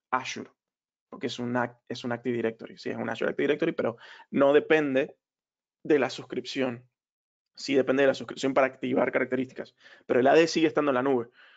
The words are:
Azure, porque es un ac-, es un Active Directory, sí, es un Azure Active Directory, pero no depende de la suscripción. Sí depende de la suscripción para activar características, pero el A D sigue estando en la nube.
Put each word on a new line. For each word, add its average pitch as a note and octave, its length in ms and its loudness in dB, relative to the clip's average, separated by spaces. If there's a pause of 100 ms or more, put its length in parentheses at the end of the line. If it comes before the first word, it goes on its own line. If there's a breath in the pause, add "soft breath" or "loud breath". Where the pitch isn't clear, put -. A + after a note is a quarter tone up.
(100)
Azure, B2 400 -6 (580)
porque - 200 -8
es A#2+ 100 -10
un A#2+ 160 -4
ac-, B2 240 -2 (100)
es B2+ 160 -10
un B2 80 -6
Active A#2+ 240 -4
Directory, A2 400 -6
sí, - 140 -10
es A2+ 60 -6
un A2+ 120 -6
Azure A2+ 220 -4
Active C#3+ 160 -2
Directory, D3+ 260 0
pero A#2 240 -4 (340 loud breath)
no C#3 220 4
depende D3 640 2 (680)
de D#3 160 4
la A#2 100 0
suscripción. B2+ 760 -6 (680)
Sí - 200 -4
depende C3+ 280 4
de C3+ 60 4
la C3 60 4
suscripción C3+ 380 -6
para C3+ 140 4
activar C3 460 -2
características, C3 640 -4 (320 soft breath)
pero B2 140 2
el B2+ 60 4
A C#3 80 6
D E3 140 6
sigue D#3+ 180 2
estando D3 240 0
en C3 60 0
la B2 60 0
nube. B2+ 260 0 (280 soft breath)